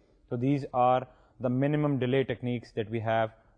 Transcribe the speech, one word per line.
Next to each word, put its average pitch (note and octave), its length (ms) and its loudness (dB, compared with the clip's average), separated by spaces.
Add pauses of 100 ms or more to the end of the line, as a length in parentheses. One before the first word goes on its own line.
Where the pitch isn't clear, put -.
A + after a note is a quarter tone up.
(300)
So B2+ 60 -4
these C3+ 300 0 (140)
are B2+ 260 4 (340)
the B2 100 -2 (120)
minimum D3 400 0
delay B2+ 220 2
techniques B2 520 -6
that G#2+ 140 -4
we A2+ 100 -4
have A2+ 320 0 (260)